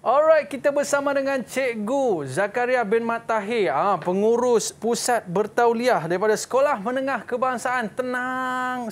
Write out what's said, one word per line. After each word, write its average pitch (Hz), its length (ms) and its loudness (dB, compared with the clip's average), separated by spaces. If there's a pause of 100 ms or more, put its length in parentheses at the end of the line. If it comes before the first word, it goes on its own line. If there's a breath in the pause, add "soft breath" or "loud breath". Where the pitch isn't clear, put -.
Alright, 302 400 6
kita 285 240 -2
bersama 285 400 0
dengan 269 320 -2
Cikgu 233 880 -2
Zakaria 233 560 0
bin 226 160 2
Mat 233 240 -6
Tahir, 208 480 0
ah, 180 240 2
pengurus 220 720 2
Pusat 233 560 -2
Bertauliah 214 800 2
daripada 190 320 0
Sekolah 269 400 0
Menengah 254 480 -4
Kebangsaan 247 640 -2
Tenang 254 1000 -4